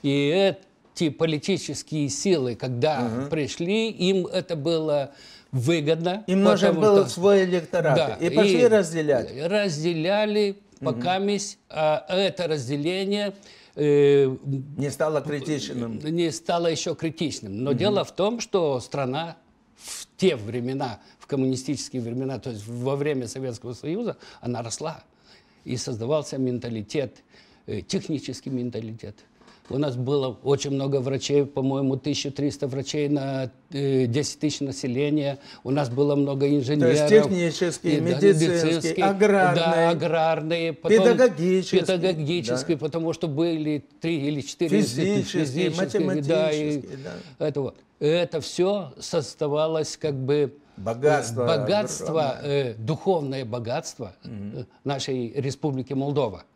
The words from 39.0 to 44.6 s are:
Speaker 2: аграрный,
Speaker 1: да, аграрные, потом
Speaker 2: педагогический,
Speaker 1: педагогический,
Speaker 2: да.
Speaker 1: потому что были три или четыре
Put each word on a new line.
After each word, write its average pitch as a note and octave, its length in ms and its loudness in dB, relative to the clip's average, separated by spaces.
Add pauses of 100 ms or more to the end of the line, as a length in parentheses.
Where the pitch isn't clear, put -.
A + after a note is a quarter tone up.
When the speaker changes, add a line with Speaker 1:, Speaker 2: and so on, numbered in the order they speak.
Speaker 2:
аграрный, G3 600 4
Speaker 1:
да, E3 280 4
аграрные, D#3+ 840 0
потом F#3+ 300 4
Speaker 2:
педагогический, F#3 800 4
Speaker 1:
педагогический, D#3+ 920 0
Speaker 2:
да. C3+ 40 -8
Speaker 1:
потому E3 320 -4
что E3 160 -4
были D3+ 560 -2 (160)
три E3 160 -2 (140)
или D3 100 -2
четыре E3+ 400 0